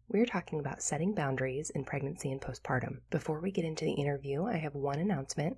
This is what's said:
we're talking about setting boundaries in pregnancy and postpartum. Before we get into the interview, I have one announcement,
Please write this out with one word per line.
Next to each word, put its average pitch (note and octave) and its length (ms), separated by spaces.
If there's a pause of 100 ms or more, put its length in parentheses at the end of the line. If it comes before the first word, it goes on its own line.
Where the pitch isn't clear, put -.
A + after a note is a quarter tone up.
we're G#3+ 180
talking E3+ 360
about - 200
setting E3 320
boundaries C3+ 580
in C#3 140
pregnancy C#3 460
and C3+ 100
postpartum. C3 580 (120)
Before D#3 300
we F#3 100
get F#3 140
into D#3 200
the D#3 100
interview, C#3 500
I G#3+ 140
have D3 180
one C#3 240
announcement, D#3 580